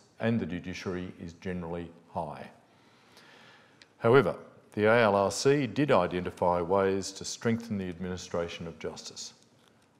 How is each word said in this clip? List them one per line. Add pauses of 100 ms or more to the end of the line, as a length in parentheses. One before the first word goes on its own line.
(200)
and
the
judiciary
is
generally (240)
high. (1500)
However, (380)
the
A
L
R
C
did
identify
ways
to
strengthen
the
administration
of
justice. (640)